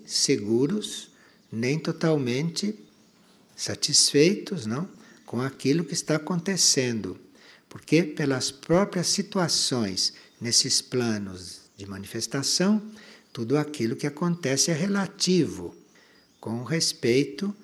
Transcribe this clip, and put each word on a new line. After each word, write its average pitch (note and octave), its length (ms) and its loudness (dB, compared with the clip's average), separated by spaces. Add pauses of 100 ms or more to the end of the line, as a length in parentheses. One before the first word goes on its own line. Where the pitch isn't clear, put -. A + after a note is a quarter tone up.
seguros, C3+ 1040 0 (420)
nem B2 280 0
totalmente D#3 1000 0 (800)
satisfeitos, D3 1080 2
não? C3 220 -2 (380)
Com A#2 160 -4
aquilo C3+ 440 0
que - 80 -10
está D#3 240 0
acontecendo. C3 1000 0 (520)
Porque - 340 2
pelas C#3 480 -2
próprias F#3 560 0
situações C3+ 1040 0 (260)
nesses A#2 420 0
planos G2+ 800 -4 (160)
de G2+ 80 -16
manifestação, C#3 960 0 (500)
tudo B2 260 -2
aquilo C3+ 380 -2
que - 120 -4
acontece E3+ 640 0
é - 20 2
relativo, F3 1000 0 (640)
com A2+ 240 -6
respeito C#3+ 1000 0